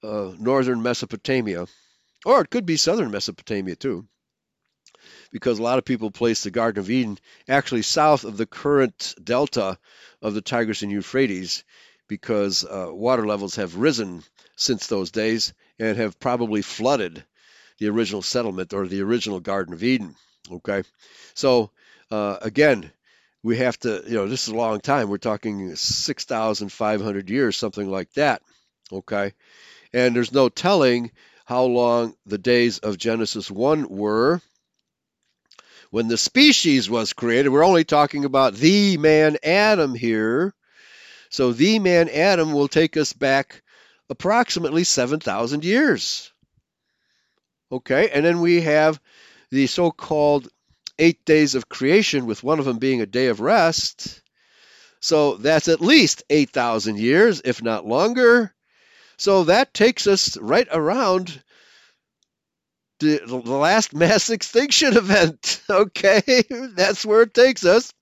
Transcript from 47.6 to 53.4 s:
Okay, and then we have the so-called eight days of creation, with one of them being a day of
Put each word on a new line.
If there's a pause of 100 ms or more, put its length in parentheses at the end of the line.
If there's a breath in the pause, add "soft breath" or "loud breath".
Okay,
and
then
we
have (520 soft breath)
the
so-called (500)
eight
days
of
creation,
with
one
of
them
being
a
day
of